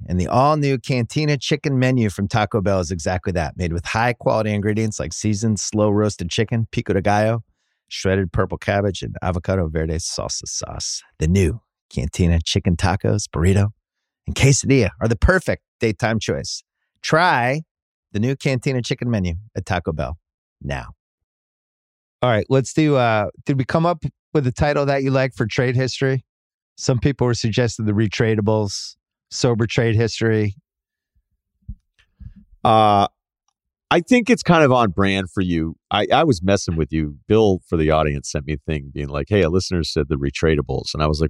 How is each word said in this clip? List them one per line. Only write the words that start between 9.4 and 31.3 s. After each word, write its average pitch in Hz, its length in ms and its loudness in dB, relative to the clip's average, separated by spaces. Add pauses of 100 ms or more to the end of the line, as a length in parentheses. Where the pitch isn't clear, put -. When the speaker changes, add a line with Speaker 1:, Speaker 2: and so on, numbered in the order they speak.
Speaker 1:
verde 78 280 -4
salsa - 520 -8
sauce. - 560 -10 (160)
The 80 80 -2
new 98 320 2 (300)
Cantina 82 520 0
Chicken 90 360 0
tacos, 101 500 0
burrito, 98 440 2 (540)
and - 120 -8
quesadilla 127 540 2 (100)
are - 80 0
the 113 80 -2
perfect - 460 0 (180)
daytime 113 380 0
choice. - 440 -6 (380)
Try 156 640 2 (500)
the 104 80 -2
new 135 160 0
Cantina 131 440 -2
Chicken 123 300 -4
menu 90 240 0 (180)
at - 120 -6
Taco 87 260 -2
Bell 78 260 -6 (440)
now. 65 320 -10 (1300)
All 123 100 2
right, 104 180 2
let's 131 240 2
do, 151 220 2
uh, 110 320 2 (180)
did 139 140 0
we 127 60 -2
come 165 200 0
up 175 180 0 (300)
with 139 140 2
a 123 40 -2
title 147 360 0
that 139 160 0
you 135 80 0
like 131 240 0
for 123 100 0
trade 123 300 0
history? 131 500 -2 (500)
Some 131 220 0
people 123 300 0
were 117 80 2
suggesting 113 500 -2
the 104 60 0
retradables, 107 1040 0 (340)
sober 117 380 0
trade 117 260 0
history. 110 600 0 (2000)